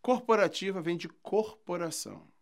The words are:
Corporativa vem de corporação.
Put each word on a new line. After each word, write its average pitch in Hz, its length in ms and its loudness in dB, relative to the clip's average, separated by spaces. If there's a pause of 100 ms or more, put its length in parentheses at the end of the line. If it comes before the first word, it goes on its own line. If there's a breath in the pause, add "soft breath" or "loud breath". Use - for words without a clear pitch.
Corporativa 196 800 2
vem 170 160 0
de 170 100 -8
corporação. 170 1200 -6 (140)